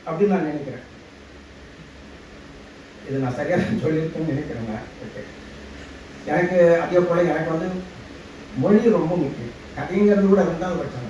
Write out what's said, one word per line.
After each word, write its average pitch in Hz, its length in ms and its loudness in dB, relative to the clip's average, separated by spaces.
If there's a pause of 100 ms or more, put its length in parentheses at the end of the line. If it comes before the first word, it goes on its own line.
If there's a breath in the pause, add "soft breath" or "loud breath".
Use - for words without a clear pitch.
அப்படின்னு 185 300 2
நான் 160 160 0
நினைக்கிறேன். 147 360 -8 (2250)
இதை 135 160 -6
நான் 127 180 -2
சரியா 160 200 0
தான் - 260 0
சொல்லியிருக்கேன்னு 156 500 -2
நினைக்கிறேங்க. 113 400 -6 (280)
ஓகே, 104 200 -12 (1040)
எனக்கு 180 340 2 (220)
அதே 180 200 4
போல 175 220 4
எனக்கு 160 300 0
வந்து 180 160 -2 (880)
மொழி 214 400 6
ரொம்ப 165 180 0
முக்கியம். 127 400 -4 (200)
கதைங்கிறது 196 520 4
கூட 190 160 6
ரெண்டாவது 165 360 -2
பட்சம். 123 300 -8